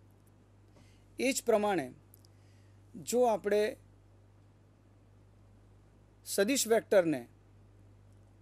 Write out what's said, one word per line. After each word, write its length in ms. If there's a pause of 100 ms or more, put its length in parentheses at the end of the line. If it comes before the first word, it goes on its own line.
(1200)
એ 140
જ 100
પ્રમાણે 440 (1160)
જો 200
આપણે 400 (2750)
સદિશ 400
વેક્ટરને, 540 (1200)